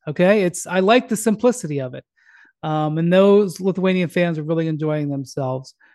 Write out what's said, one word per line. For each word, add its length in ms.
okay? 360
It's, 240
I 140
like 280
the 80
simplicity 640
of 140
it. 100
Um, 360
and 140
those 480
Lithuanian 480
fans 300
are 40
really 260
enjoying 400
themselves. 680